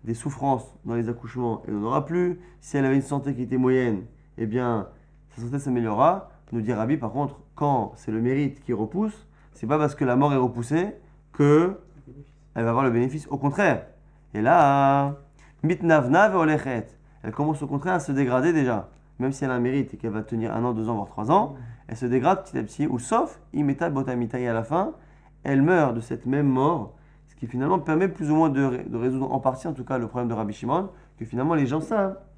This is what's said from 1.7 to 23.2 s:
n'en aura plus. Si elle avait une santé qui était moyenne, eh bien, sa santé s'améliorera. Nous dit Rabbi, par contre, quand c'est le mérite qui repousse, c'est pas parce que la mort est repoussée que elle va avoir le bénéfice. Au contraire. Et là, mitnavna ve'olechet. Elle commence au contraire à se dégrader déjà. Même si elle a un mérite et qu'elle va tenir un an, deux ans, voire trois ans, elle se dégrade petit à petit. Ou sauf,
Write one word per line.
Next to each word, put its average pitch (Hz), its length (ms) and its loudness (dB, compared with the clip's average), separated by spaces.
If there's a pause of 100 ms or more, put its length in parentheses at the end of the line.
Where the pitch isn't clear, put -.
n'en 104 120 -2
aura 143 180 0
plus. 175 340 0 (200)
Si - 180 -6
elle 135 80 4
avait 135 100 4
une 139 60 4
santé 139 340 -4
qui 123 80 -6
était 127 140 -2
moyenne, 127 460 2 (340)
eh 117 80 -4
bien, 113 420 -2 (480)
sa 113 60 -14
santé 120 180 -6
s'améliorera. 127 720 2 (240)
Nous 117 80 -2
dit 113 120 -2
Rabbi, 113 240 0
par 117 140 -6
contre, 139 280 -6 (160)
quand 135 400 0
c'est - 160 -10
le 110 100 -2
mérite 135 400 -2
qui 123 120 -4
repousse, 170 540 -4 (260)
c'est - 140 -8
pas 147 100 2
parce 147 180 2
que 139 100 0
la 123 100 2
mort 143 180 4
est 139 40 2
repoussée 127 580 0 (380)
que 156 440 4 (760)
elle 120 80 -2
va 113 60 0
avoir 127 160 2
le 127 60 2
bénéfice. 131 380 -2
Au 139 80 -6
contraire. 143 480 0 (480)
Et 107 80 -2
là, 139 760 4 (460)
mitnavna 160 680 4
ve'olechet. 151 580 0 (360)
Elle 110 80 -6
commence 147 300 -2
au 143 60 -6
contraire 143 280 -2
à 170 40 2
se - 120 -6
dégrader 135 420 2
déjà. 127 360 0 (300)
Même 131 120 0
si 139 120 -6
elle 131 80 -2
a - 20 0
un 123 60 0
mérite 131 340 0
et - 40 -16
qu'elle 113 140 -6
va 107 120 -6
tenir 110 320 -4
un 113 80 -2
an, 123 100 -2
deux 110 160 -4
ans, 117 60 -2
voire 101 120 -6
trois 107 240 -4
ans, 175 240 2 (320)
elle 120 100 -10
se 127 80 -6
dégrade 131 380 2
petit - 140 -8
à 120 60 -2
petit. 143 240 -4
Ou 127 100 -2
sauf, 226 420 -2 (140)